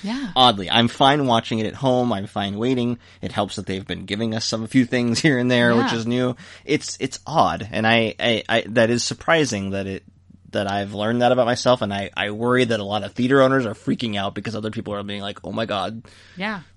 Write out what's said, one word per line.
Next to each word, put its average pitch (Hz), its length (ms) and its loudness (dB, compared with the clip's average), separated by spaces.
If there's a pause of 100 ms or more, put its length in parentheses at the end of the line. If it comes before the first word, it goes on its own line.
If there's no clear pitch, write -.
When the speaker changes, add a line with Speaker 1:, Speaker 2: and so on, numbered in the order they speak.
Speaker 1:
Yeah. 233 320 -6
Speaker 2:
Oddly. 110 340 4
I'm 117 180 4
fine 139 380 2
watching 113 340 0
it 110 60 -2
at - 100 -6
home. 123 380 0
I'm 98 140 -4
fine 101 300 -4
waiting. 120 420 0 (220)
It - 100 -8
helps 104 260 -4
that 98 80 -8
they've 95 200 -6
been 90 200 -8
giving 110 300 -4
us 113 100 -4
some, 113 180 -4
a 110 40 -6
few 131 180 4
things 120 340 0
here 143 200 2
and 123 100 0
there, 120 260 4
which 117 160 2
Speaker 1:
Yeah. 117 60 -2
Speaker 2:
is 113 100 -4
new. 123 280 0 (300)
It's, - 340 -2
it's - 260 -6
odd. 104 460 0
And 110 140 -2
I, 113 340 4
I, 113 280 0
I, 117 220 2
that 113 220 4
is 120 120 0
surprising 110 680 0
that 98 160 -4
it, 98 160 -8 (480)
that 104 200 -2
I've 101 240 -4
learned 113 260 0
that 123 100 6
about 123 140 4
myself, 123 380 2
and 101 100 -4
I, 98 240 -6
I 104 140 -2
worry 123 340 2
that 113 140 0
a 101 40 -6
lot 101 200 -2
of 104 100 -10
theater 131 300 4
owners 131 240 4
are 104 80 -6
freaking 113 420 -4
out 98 160 -4
because 107 220 -8
other 107 160 -6
people 107 240 -6
are 101 80 -6
being 101 180 -8
like, 101 220 -8
"Oh 90 80 -10
my 110 160 -4
God, 104 340 -4 (360)
Speaker 1:
Yeah. 196 240 -8 (160)